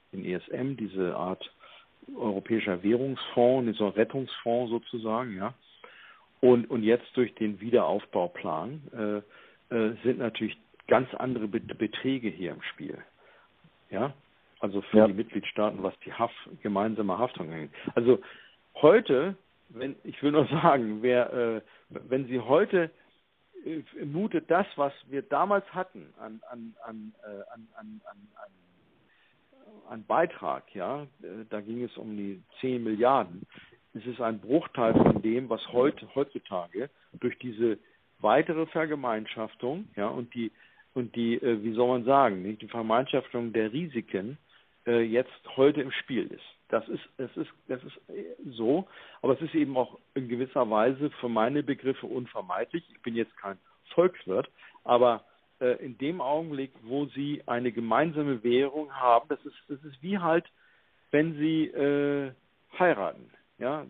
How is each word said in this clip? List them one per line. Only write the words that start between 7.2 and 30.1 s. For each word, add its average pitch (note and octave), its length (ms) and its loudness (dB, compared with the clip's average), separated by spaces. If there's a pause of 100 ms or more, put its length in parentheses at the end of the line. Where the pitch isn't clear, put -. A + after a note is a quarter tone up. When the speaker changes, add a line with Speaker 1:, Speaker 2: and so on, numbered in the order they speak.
Speaker 1:
den G#2 260 -2
Wiederaufbauplan, G#2 1600 -2 (480)
äh, - 20 -6
äh, A2+ 300 0
sind B2 140 2
natürlich A2 400 -4 (300)
ganz B2 260 4
andere A#2+ 340 -4
Bet-, A2+ 300 -6
Beträge A#2+ 500 -2
hier F2 240 -6
im D2 120 -12
Spiel. - 340 -12 (920)
Ja? B2 240 -2 (460)
Also G2 220 -2
für - 160 4
Speaker 2:
Ja. G#2+ 100 10
Speaker 1:
die G2 60 2
Mitgliedstaaten, G#2 680 -2
was F#2 200 -4
die F#2+ 100 -16
Haf-, - 380 -4 (120)
gemeinsame G#2 560 -2
Haftung G#2 320 -4
angeht. D3+ 220 -10 (240)
Also A#2+ 240 6 (560)
heute, F3 640 6 (320)
wenn, C3 340 -10
ich - 180 -12
will D3 120 2
nur D3+ 120 6
<laughs> E3 160 0
sagen, A#2 400 4
wer, B2 320 2
äh, A#2 280 -2 (260)
wenn C3 400 -4
Sie B2 140 -4
heute, D#3+ 500 2 (720)
äh, D#3 400 -10
mutet E3 480 -2
das, F#3+ 240 2
was C#3+ 160 0 (180)
wir C3+ 120 -4
damals F#3+ 520 0
hatten C#3 460 -10
an, A2 220 -16 (100)
an, A2+ 320 -14
an, A2 300 -14 (100)
äh, G#2 300 -16
an, A2+ 140 -20 (100)
an, G#2+ 260 -18
an, G#2 140 -20 (180)
an, G#2 160 -20 (1400)
an A2+ 160 -14
Beitrag, G#2 720 -2